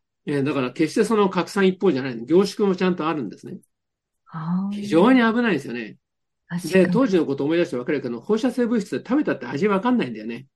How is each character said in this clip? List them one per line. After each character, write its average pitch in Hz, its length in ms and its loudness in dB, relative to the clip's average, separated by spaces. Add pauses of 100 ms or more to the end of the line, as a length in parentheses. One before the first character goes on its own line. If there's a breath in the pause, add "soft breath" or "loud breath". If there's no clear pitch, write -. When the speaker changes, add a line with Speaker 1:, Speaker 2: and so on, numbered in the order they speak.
(260)
Speaker 1:
え 143 120 -2
ー、 135 60 0
だ 143 100 -2
か 139 60 -2
ら 127 100 -2
決 156 220 0
し - 20 -14
て 226 100 2
そ 220 120 0
の 202 120 4
拡 180 220 -2
散 196 160 2
一 185 140 0
方 196 100 4
じ 135 80 0
ゃ 127 40 -2
な 135 80 -6
い 120 40 -8
の。 113 100 -10
凝 175 220 4
縮 202 220 -2
も 185 80 0
ち 190 80 -2
ゃ 185 40 2
ん 175 60 0
と 160 140 -4
あ 165 60 -2
る 143 100 -4
ん 95 60 -8
で - 80 -18
す - 100 -18
ね。 - 100 -14 (720)
Speaker 2:
あ 175 400 -4
ー。 202 60 -6
Speaker 1:
非 202 100 -8
常 180 240 6
に 262 100 6
危 226 220 2
な 233 80 0
い 180 40 2
で 139 40 -2
す - 80 -8
よ 120 60 -10
ね。 113 240 -10 (520)
Speaker 2:
確 175 140 -8 (100)
か 190 60 6
に。 175 80 6
Speaker 1:
で、 185 40 -2
当 247 160 2
時 190 100 0
の 151 100 2
こ 135 100 -4
と 139 80 -4
思 156 100 0
い 170 40 2
出 170 80 2
し 170 40 -16
て 131 60 -6
分 123 80 -6
か 160 80 -4
る 139 80 -2
け 123 80 -8
ど、 117 120 -8
放 220 180 -2
射 247 120 0
性 240 160 -2
物 226 140 0
質 185 160 -6
っ - 40 -6
て - 80 -14
食 262 100 0
べ 294 60 0
た - 80 0
っ - 60 -4
て 123 80 -12
味 147 220 -2
分 190 120 2
か 247 100 0
ん 247 80 4
な 170 60 0
い 123 60 -4
ん 110 40 -10
だ 107 60 -12
よ 107 60 -12
ね。 120 300 -10